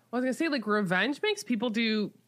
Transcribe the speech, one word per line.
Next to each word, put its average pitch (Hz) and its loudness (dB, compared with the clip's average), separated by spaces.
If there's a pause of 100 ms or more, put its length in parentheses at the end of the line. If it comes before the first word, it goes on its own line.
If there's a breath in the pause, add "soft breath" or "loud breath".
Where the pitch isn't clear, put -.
(140 soft breath)
I 233 -2
was 254 -2
gonna 262 0
say, 330 0
like, 269 -4
revenge 208 2
makes 415 -2
people 240 -2
do 220 0 (160)